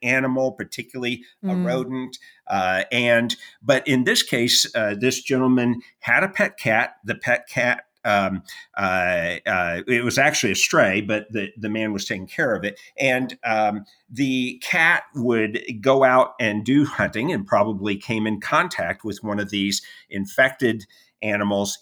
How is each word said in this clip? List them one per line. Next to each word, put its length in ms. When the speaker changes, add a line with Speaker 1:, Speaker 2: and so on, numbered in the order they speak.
Speaker 1:
animal, 500
particularly 720
a 100
Speaker 2:
Mm. 100
Speaker 1:
rodent. 540
Uh, 420
and, 460
but 240
in 180
this 200
case, 500
uh, 240
this 240
gentleman 580
had 240
a 40
pet 300
cat. 460
The 100
pet 340
cat, 360
um, 380
uh, 640
uh, 420
it 160
was 160
actually 340
a 40
stray, 460
but 280
the, 280
the 100
man 240
was 140
taking 220
care 260
of 100
it. 160
And, 460
um, 400
the 560
cat 380
would 480
go 220
out 360
and 240
do 220
hunting 460
and 140
probably 500
came 300
in 140
contact 640
with 180
one 160
of 120
these 320
infected 800
animals. 600